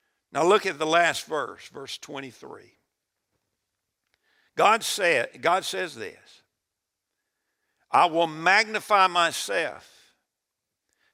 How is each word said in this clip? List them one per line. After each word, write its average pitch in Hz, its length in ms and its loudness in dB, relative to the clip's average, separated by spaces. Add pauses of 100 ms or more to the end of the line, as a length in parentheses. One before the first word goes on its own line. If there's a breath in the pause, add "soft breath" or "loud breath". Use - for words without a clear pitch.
(320)
Now 151 140 0
look 196 200 4
at 160 140 -6
the 156 60 -2
last 160 400 0
verse, 131 420 -8
verse 135 300 -16
twenty-three. 135 760 -16 (1800)
God 208 260 4
said, 160 600 -2
God 170 240 0
says 185 280 -6
this, - 480 -16 (1500)
"I 139 140 4
will 170 220 2
magnify 196 800 2
myself, 170 840 -2 (1200)